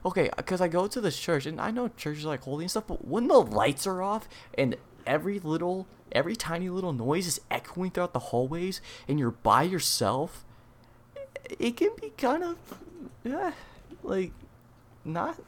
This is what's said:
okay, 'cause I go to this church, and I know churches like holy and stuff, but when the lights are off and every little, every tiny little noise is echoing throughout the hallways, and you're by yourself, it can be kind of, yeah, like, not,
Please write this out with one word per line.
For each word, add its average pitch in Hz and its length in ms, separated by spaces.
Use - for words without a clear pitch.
okay, 180 240
'cause 185 160
I 180 80
go 180 180
to 233 140
this 170 180
church, 143 260
and 156 140
I 220 120
know 240 180
churches 151 340
like 147 200
holy 147 200
and 180 80
stuff, 214 160
but - 180
when 220 220
the 277 140
lights 127 440
are 185 160
off 208 280
and 131 200
every 160 340
little, 175 480
every 165 240
tiny 170 320
little 180 240
noise 147 340
is - 140
echoing 180 400
throughout - 220
the 123 60
hallways, 165 480
and 147 120
you're 120 120
by 117 320
yourself, 147 840
it 240 160
can 415 160
be 440 100
kind 294 340
of, 349 100
yeah, 320 260
like, 190 280
not, 170 340